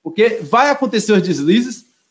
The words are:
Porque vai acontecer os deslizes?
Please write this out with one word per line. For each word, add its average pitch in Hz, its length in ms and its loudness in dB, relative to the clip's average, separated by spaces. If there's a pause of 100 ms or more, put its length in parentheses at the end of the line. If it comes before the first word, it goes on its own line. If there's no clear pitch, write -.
Porque 220 400 0
vai 247 300 2
acontecer 226 400 -2
os 196 100 4
deslizes? 180 640 -2 (260)